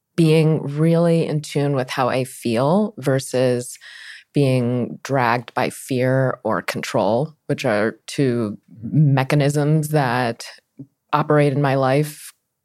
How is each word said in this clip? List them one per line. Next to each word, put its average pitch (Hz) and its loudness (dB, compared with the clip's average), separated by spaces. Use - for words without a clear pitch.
being 156 4
really 165 2
in 151 -2
tune 143 -2
with 131 -2
how 131 0
I 127 -2
feel 143 0
versus 127 -2
being 123 0
dragged 123 0
by 110 -2
fear 127 -2
or 104 -2
control, 117 -2
which - -4
are 107 0
two 117 -2
mechanisms 143 2
that 127 -2
operate 147 2
in 135 -2
my 139 0
life 139 -2